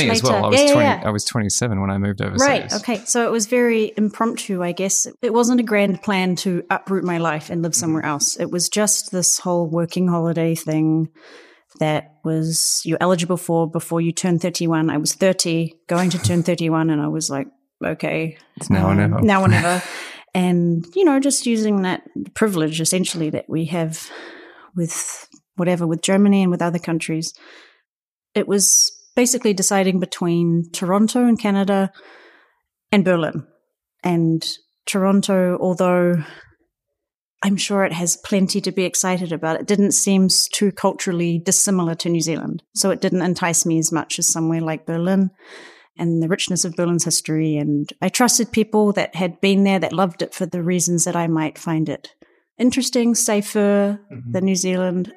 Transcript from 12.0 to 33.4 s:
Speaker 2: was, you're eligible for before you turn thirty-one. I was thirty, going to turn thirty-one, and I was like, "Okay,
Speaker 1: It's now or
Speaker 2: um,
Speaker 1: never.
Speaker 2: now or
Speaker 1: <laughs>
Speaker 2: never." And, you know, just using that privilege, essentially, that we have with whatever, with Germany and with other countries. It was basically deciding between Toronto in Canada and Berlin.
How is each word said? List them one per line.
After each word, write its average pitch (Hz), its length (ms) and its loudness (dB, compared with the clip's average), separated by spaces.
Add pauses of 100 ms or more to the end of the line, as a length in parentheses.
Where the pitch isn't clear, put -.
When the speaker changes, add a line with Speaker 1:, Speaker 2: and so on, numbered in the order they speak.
Speaker 2:
was, 160 580 0
you're 160 160 -2
eligible 175 380 0
for 165 320 0
before 165 320 -2
you 170 100 0
turn 170 280 0
thirty-one. 165 500 0
I 147 80 0
was 160 160 -2
thirty, 170 640 0 (120)
going 175 220 0
to 180 100 -2
turn 175 240 0
thirty-one, 160 460 0
and 151 120 0
I 147 60 -2
was 156 220 -4
like, 139 180 -6 (380)
"Okay, 160 520 -4 (200)
Speaker 1:
It's - 140 -6
now 95 160 4
or 95 40 4
Speaker 2:
um, 98 60 4
Speaker 1:
never. 107 240 2
Speaker 2:
now 196 220 4
or 190 40 2
Speaker 1:
<laughs> 107 120 6
Speaker 2:
never." 175 220 0 (520)
And, 175 520 2 (100)
you 392 100 2
know, 277 140 4
just 269 260 0
using 214 380 2
that - 180 -2 (340)
privilege, 165 460 0
essentially, 165 500 -2
that - 160 -6
we 160 180 -2
have 160 440 -6 (640)
with - 520 -6 (280)
whatever, 175 300 0
with 165 160 -2
Germany 196 400 4
and 185 100 2
with 175 100 -2
other 170 180 -2
countries. 165 540 -4 (1000)
It 208 140 -2
was - 440 4 (240)
basically 240 380 2
deciding 190 460 2
between 170 720 0
Toronto 214 560 2
in 233 100 4
Canada 196 540 0 (1000)
and 202 120 4
Berlin. 165 420 0 (580)